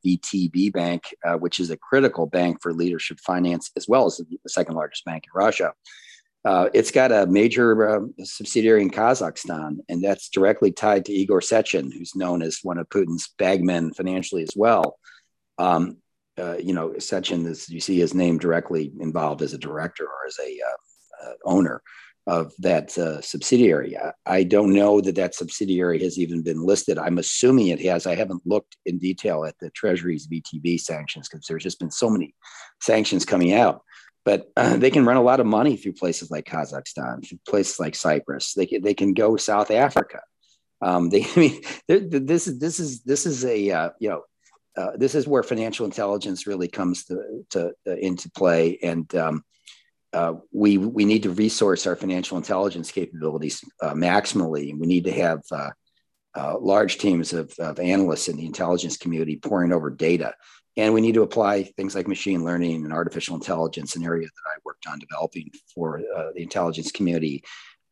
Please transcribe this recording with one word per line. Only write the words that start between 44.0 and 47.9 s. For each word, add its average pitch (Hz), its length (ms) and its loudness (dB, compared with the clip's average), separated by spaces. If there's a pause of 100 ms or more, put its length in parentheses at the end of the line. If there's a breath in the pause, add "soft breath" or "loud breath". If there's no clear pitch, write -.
you 110 80 -2
know, 82 140 -4 (540 soft breath)
uh, 95 200 -6
this 131 180 0
is 143 140 0
where 127 160 2
financial 113 420 -4
intelligence 101 580 -4
really 92 220 -4
comes 90 380 -4
to, 98 460 -10
to, 87 220 -2 (140)
uh, 92 80 -2